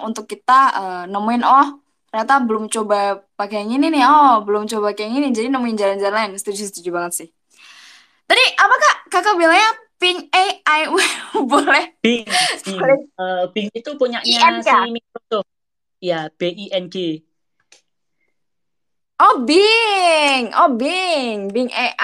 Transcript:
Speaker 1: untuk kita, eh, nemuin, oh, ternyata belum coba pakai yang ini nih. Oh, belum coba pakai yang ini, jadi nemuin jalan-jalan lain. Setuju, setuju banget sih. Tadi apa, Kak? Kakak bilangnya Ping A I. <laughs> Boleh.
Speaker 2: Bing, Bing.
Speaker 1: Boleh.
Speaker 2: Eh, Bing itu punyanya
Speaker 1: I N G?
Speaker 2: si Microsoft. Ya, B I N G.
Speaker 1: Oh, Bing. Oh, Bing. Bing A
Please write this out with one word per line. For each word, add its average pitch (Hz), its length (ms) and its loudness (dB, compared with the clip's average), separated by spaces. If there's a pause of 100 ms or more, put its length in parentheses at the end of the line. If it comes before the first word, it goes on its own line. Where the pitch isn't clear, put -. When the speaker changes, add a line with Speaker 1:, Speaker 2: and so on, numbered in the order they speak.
Speaker 1:
untuk 226 260 -8
kita, 247 200 -2 (280)
eh, 185 220 -8 (100)
nemuin, 220 340 -2
oh, 277 220 6 (500)
ternyata 262 240 2
belum 220 240 -2
coba 202 560 -2 (160)
pakai 208 240 -6
yang 233 160 -4
ini 320 160 0
nih. 277 80 2
Oh, 262 400 6
belum 208 240 -2
coba 208 240 -2
pakai 208 160 -6
yang 262 160 -2
ini, 269 80 -2
jadi 240 240 -2
nemuin 240 240 -2
jalan-jalan 196 400 0
lain. 208 160 -4
Setuju, 202 320 -8
setuju 180 240 -12
banget 175 240 -6
sih. 165 140 -10 (960)
Tadi 440 160 4 (160)
apa, 415 160 4
Kak? 605 220 2 (100)
Kakak 392 320 0
bilangnya 349 320 4 (320)
Ping 359 320 -2
A 370 100 4 (220)
I. 302 140 2 (340)
<laughs> - 320 -4
Boleh. 294 560 0
Speaker 2:
Bing, 233 240 0 (400)
Bing. - 80 -6
Speaker 1:
Boleh. 269 320 2
Speaker 2:
Eh, 185 380 -6 (100)
Bing 208 160 -6
itu 233 240 -12
punyanya 240 320 -2
Speaker 1:
I 240 80 0
N 330 240 2
G? 320 80 -4
Speaker 2:
si 240 320 2
Microsoft. - 500 -8 (540)
Ya, 165 320 -4
B - 60 -12 (100)
I 202 240 -10
N 180 160 -6
G. 165 320 -6 (2000)
Speaker 1:
Oh, 339 240 4
Bing. 349 1120 2
Oh, 302 160 4
Bing. 254 800 -4
Bing 247 160 -2
A 247 340 -4